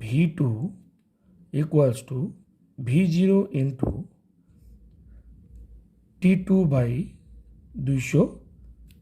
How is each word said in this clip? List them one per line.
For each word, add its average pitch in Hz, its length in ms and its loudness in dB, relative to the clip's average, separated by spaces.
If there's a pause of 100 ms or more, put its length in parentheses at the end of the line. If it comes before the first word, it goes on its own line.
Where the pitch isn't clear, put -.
ভি 113 180 -2 (180)
টু 131 120 -2 (1040)
equals 147 460 0 (100)
to 131 100 -8 (600)
V 123 100 -8 (260)
zero 190 240 4 (220)
into 131 300 -2 (2250)
টি 180 100 6 (140)
টু 190 100 4 (160)
by 123 180 2 (960)
দুইশো 139 360 2 (800)